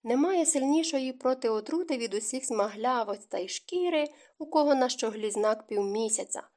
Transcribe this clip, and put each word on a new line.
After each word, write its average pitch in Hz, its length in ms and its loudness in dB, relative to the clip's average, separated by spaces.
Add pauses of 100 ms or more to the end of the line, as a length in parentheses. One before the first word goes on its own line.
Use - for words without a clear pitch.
Немає 311 420 4
сильнішої 277 680 0
проти 254 360 0
отрути 269 480 -2
від 233 160 -4
усіх 226 320 -4
смаглявостей 208 1040 -2
шкіри, 339 600 0 (300)
у 311 60 -8
кого 294 300 4
на 254 140 2
щоглі 214 420 -4
знак 214 360 0
півмісяця 208 760 -2 (140)